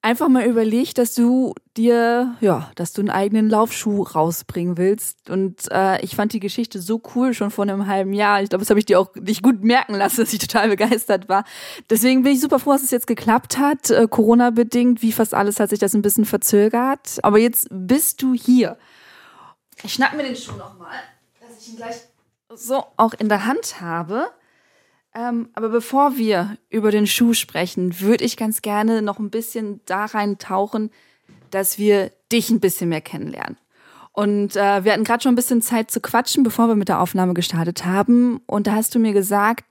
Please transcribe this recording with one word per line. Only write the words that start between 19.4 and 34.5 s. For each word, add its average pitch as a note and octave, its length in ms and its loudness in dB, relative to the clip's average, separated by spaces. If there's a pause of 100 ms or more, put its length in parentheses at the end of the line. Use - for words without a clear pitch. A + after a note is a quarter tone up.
Ich - 100 -10
schnapp C4+ 240 0
mir D4 60 -4
den B3+ 120 -6
Schuh - 220 -14
noch - 200 -18
mal, F3 220 -16 (400)
dass A#3 220 -20
ich A#3 80 -20
ihn A3+ 80 -18
gleich A#3 180 -10 (580)
so B3+ 300 -4 (140)
auch A3+ 160 2
in G#3+ 160 -2
der G3+ 160 0
Hand C#4+ 340 -4
habe. F3 480 -4 (880)
Ähm, A#3 380 -6
aber A3 160 -4
bevor C4 480 0
wir G#3+ 400 0 (140)
über G#3+ 180 2
den G#3 160 4
Schuh A#3 300 2
sprechen, F3+ 640 -4
würd G3+ 220 2
ich - 140 -2
ganz A3 280 -6
gerne G#3+ 400 0
noch G3+ 160 -6
ein G#3 100 -6
bisschen A3 560 -8
da G3 200 -4
reintauchen, G#3 840 -4 (640)
dass F#3+ 260 -4
wir G#3 340 2 (200)
dich A3+ 180 0
ein A3 100 2
bisschen F3 300 0
mehr D#3 120 -4
kennenlernen. - 560 -12 (540)
Und, G3+ 440 -2